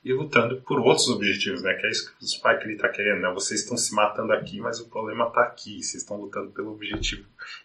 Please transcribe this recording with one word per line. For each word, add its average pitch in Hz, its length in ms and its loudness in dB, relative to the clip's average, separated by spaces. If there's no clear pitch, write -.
e 123 80 -2
lutando 135 500 2
por 123 200 0
outros 131 260 6
objetivos, 101 540 0
né? 92 140 2
Que - 100 -4
é 110 40 0
isso - 240 -4
que - 120 -20
o - 20 -12
Spike 113 400 2
Lee 104 100 -6
tá - 120 2
querendo, 101 320 0
né? 90 100 2
Vocês 95 300 -2
estão - 160 -4
se - 160 0
matando 107 400 2
aqui, 101 260 -2
mas 117 200 -4
o 117 100 -14
problema 110 400 -2
tá 120 140 6
aqui. - 400 -8
Vocês - 180 -8
estão - 160 -8
lutando 101 340 -8
pelo 107 200 -8
objetivo 104 540 -6